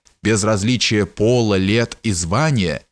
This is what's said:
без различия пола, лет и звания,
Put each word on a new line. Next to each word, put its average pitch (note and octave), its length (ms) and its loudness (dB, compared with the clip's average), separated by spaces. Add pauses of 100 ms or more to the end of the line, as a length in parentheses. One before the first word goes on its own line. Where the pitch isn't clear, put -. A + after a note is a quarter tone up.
(220)
без G#2 220 0
различия G#2+ 640 0
пола, A2 500 0
лет G#2 480 0
и A2+ 80 -2
звания, F#2 800 -2